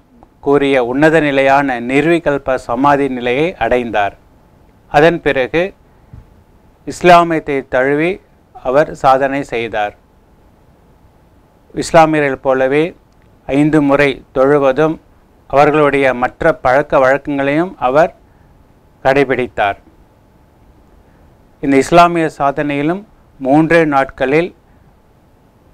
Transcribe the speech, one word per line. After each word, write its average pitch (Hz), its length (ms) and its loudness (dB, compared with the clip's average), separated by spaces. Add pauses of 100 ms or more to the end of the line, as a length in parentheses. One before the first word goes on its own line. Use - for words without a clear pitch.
(400)
கூறிய 139 460 0
உன்னத 151 340 2
நிலையான 139 600 0
நிர்விகல்ப 143 760 -2
சமாதி 135 540 0
நிலையை 127 460 -4
அடைந்தார். 113 600 -2 (760)
அதன் 160 300 2
பிறகு 147 520 -4 (1120)
இஸ்லாமியத்தை 160 800 2
தழுவி 143 540 -2 (420)
அவர் 151 320 -2
சாதனை 135 480 0
செய்தார். 113 500 -6 (1800)
இஸ்லாமியர்கள் 156 680 0
போலவே 135 500 0 (500)
ஐந்து 147 360 0
முறை 139 420 0 (100)
தொழுவதும் 139 640 0 (480)
அவர்களுடைய 139 640 2
மற்ற 127 400 -2
பழக்க 139 460 0
வழக்கங்களையும் 139 800 -2
அவர் 143 380 0 (880)
கடைபிடித்தார். 127 720 -2 (1900)
இந்த 139 140 2
இஸ்லாமிய 170 600 2
சாதனையிலும் 147 680 -4 (360)
மூன்றே 156 460 2
நாட்களில் 143 680 -2 (1200)